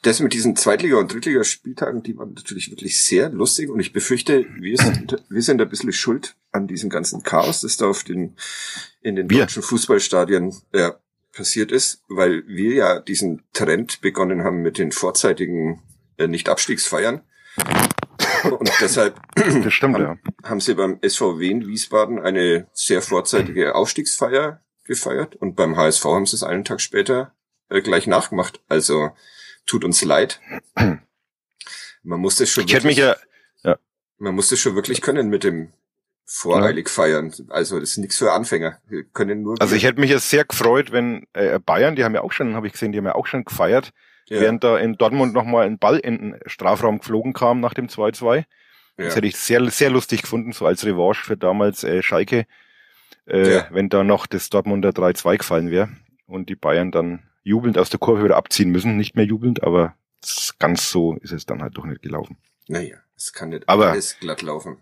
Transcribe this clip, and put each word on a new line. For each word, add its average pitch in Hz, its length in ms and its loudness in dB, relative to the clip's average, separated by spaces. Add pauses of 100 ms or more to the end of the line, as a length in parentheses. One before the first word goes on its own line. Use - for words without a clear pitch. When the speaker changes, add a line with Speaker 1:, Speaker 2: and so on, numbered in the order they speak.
Speaker 1:
Das 117 180 4
mit 135 120 2
diesen 117 240 0
Zweitliga- 117 400 2
und 98 160 2
Drittligaspieltagen, 123 880 -4
die 113 140 -10
waren 104 180 -14
natürlich - 360 -12
wirklich - 320 -4
sehr 101 260 4
lustig 139 420 -2
und 113 100 -4
ich - 120 -4
befürchte, 127 540 2 (120)
wir 95 180 -4
sind, - 460 0
<clears throat> - 60 -20
wir 107 140 -2
sind 120 180 2
ein 110 80 2
bisschen 104 240 -6
schuld - 440 -4 (160)
an 98 140 -4
diesem 95 240 -8
ganzen - 320 -6
Chaos, 80 380 0
das - 160 -4
da 104 100 0
auf 98 180 0
den, 90 320 -6 (680)
in 104 140 -4
den 92 120 -2
Speaker 2:
Wir? 120 120 6
Speaker 1:
deutschen 104 220 -2
Fußballstadien, 95 920 2 (180)
ja, 87 220 2 (400)
passiert 107 380 0
ist, - 360 0
weil 92 380 2
wir 104 280 0
ja 92 260 4
diesen 90 420 -4 (100)
Trend 92 480 -2
begonnen 92 440 -2
haben 87 180 -2
mit 82 160 -2
den 78 140 -2
vorzeitigen, 87 920 -2 (340)
äh, 80 120 0
Nicht-Abstiegsfeiern. 107 920 -2 (1400)
Und 107 120 0 (100)
deshalb 104 400 2 (160)
Speaker 2:
<clears throat> 151 260 4
Das 107 100 2
stimmt, 131 240 2
Speaker 1:
haben, 90 60 2
Speaker 2:
ja. - 460 -6
Speaker 1:
haben 101 120 -4
sie 113 140 2
beim 95 280 0
S 101 140 0
V 90 220 0
Wien 101 300 -2
Wiesbaden 107 500 0
eine 90 540 0
sehr - 300 0
vorzeitige 92 720 0
Aufstiegsfeier 139 880 0 (240)
gefeiert 131 520 -6
und 90 200 -6
beim 80 200 0
H 80 120 4
S 78 100 2
V 78 160 2
haben 98 120 2
sie 107 100 -2
es 107 60 -4
einen 92 220 -4
Tag - 160 -6
später, 123 540 -2 (340)
äh, 98 140 2
gleich 90 240 2
nachgemacht. - 640 0
Also 76 420 0 (560)
tut - 180 -2
uns - 180 0
leid. 80 380 2 (340)
Speaker 2:
<clears throat> - 0 - (1300)
Speaker 1:
Man 87 180 -6
muss - 160 0
das 190 140 2
schon 107 140 0
Speaker 2:
Ich 170 100 2
hätte 131 120 4
mich 147 100 6
Speaker 1:
wirklich, 135 260 4 (400)
Speaker 2:
ja, 87 100 0
ja. - 60 2 (400)
Speaker 1:
man 101 160 -4
muss 98 140 0
das 123 100 0
schon 104 160 0
wirklich 123 280 -2
können 139 260 0
mit 101 160 0
dem 82 280 -2 (520)
voreilig 87 640 0
Speaker 2:
Ja. - 60 -6
Speaker 1:
feiern. 78 400 0 (140)
Also 82 300 -4
das 76 120 -6
ist - 80 -4
nichts 98 200 -6
für 98 140 2
Anfänger. 82 460 -2 (100)
Wir 85 160 -10
können 104 380 -4
nur 113 180 -6
Speaker 2:
Also 123 160 2
ich 120 80 2
hätte 127 160 2
mich 139 100 4
jetzt 135 200 2
sehr 147 140 4
gefreut, 117 480 2
wenn, 120 420 -2
äh, 92 240 2
Bayern, 123 380 2
die 127 80 2
haben 110 100 0
ja - 80 0
auch - 100 -6
schon, 117 220 -4
hab 110 100 -6
ich 101 80 -8
gesehen, 104 200 -6
die 104 60 -4
haben 98 60 -4
ja 92 120 -2
auch 131 100 -2
schon 127 180 -6
gefeiert, 101 460 0 (380)
Speaker 1:
Ja. 107 120 -2
Speaker 2:
während 110 240 2
da 113 140 4
in 110 180 0
Dortmund 120 380 2
nochmal 117 320 2
ein 107 120 -4
Ball 127 200 2
in 110 340 -6
den - 140 -18
Strafraum 107 540 0
geflogen 117 320 -4
kam 123 280 2
nach 120 140 -2
dem 123 140 -6
zwei 110 240 -2
zwei. 123 340 0 (500)
Das 85 140 -6
Speaker 1:
Ja. 80 60 0
Speaker 2:
hätte 104 100 2
ich 92 100 -2
sehr, 120 340 2
sehr 143 200 2
lustig 123 320 0
gefunden, 117 300 -6
so 90 140 -4
als 92 200 0
Revanche 92 380 0
für 110 120 -4
damals, 101 480 0
äh, 90 180 0
Schalke, 110 440 0 (800)
äh, 95 300 4
Speaker 1:
Ja. 90 140 0
Speaker 2:
wenn 95 180 0
da 98 160 2
noch 101 220 2
das - 240 -6
Dortmunder 101 420 0
drei 90 200 2
zwei 90 240 0
gefallen 85 340 -2
wäre 98 200 0 (360)
und 92 220 -12
die 95 80 -8
Bayern 85 360 0
dann 85 320 -2 (180)
jubelnd 113 340 0
aus 92 140 2
der - 100 -4
Kurve 107 240 2
wieder 98 120 4
abziehen - 340 2
müssen. 101 260 2
Nicht 104 200 -2
mehr 110 80 4
jubelnd, 113 400 0
aber 85 300 2 (280)
s-, - 380 -6
ganz - 300 0
so 82 320 0
ist - 100 -14
es 80 140 -12
dann - 160 -6
halt - 140 -10
doch - 100 -12
nicht - 160 -10
gelaufen. 76 340 -10 (320)
Speaker 1:
Naja, 82 300 -8 (180)
es - 160 -12
kann - 160 -12
nicht 80 200 -8
Speaker 2:
Aber 98 220 6
Speaker 1:
alles - 300 -4
glatt 78 220 -8
laufen. 78 400 -10